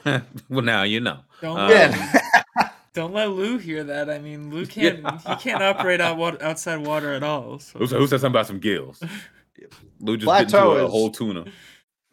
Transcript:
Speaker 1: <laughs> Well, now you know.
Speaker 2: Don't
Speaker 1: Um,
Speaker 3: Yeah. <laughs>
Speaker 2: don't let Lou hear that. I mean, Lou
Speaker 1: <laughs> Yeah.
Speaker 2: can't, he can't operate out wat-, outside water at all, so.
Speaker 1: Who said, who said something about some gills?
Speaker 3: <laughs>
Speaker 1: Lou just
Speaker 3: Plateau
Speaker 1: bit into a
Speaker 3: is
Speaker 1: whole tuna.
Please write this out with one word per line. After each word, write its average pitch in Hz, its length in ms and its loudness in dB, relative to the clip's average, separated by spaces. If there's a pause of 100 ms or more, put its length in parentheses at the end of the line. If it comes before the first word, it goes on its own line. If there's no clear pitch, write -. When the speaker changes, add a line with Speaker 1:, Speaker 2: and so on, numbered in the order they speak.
Speaker 1:
<laughs> 131 200 0 (240)
Well, 131 140 0
now 110 220 2
you 107 160 0
know. 98 180 -4 (240)
Speaker 2:
Don't 165 160 -6
Speaker 1:
Um, 202 120 4
Speaker 3:
Yeah. 160 420 6 (420)
<laughs> - 400 -4
Speaker 2:
don't 170 180 -6
let 214 180 -2
Lou 208 280 -2
hear 156 260 -8
that. 147 240 -6
I 151 100 -6
mean, 147 320 -14
Lou 160 100 -8
Speaker 1:
<laughs> - 140 -10
Yeah. 170 180 2
Speaker 2:
can't, 156 300 -8
he 151 140 -6
can't 226 260 -4
operate 185 380 2
out 165 160 0
wat-, 165 240 -4
outside 160 460 -6
water 147 260 -4
at 135 100 -6
all, 139 360 -6
so. - 200 -16
Speaker 1:
Who 117 80 0
said, 120 120 0
who 139 80 4
said 131 140 0
something 131 160 0
about 110 100 2
some 98 120 -8
gills? 87 440 -4 (480)
Speaker 3:
<laughs> - 500 -20
Speaker 1:
Lou 107 160 -2
just 107 80 -6
Speaker 3:
Plateau 196 500 6
Speaker 1:
bit - 20 4
into 113 60 2
a - 40 2
Speaker 3:
is - 40 -4
Speaker 1:
whole 110 200 2
tuna. 98 340 -6 (680)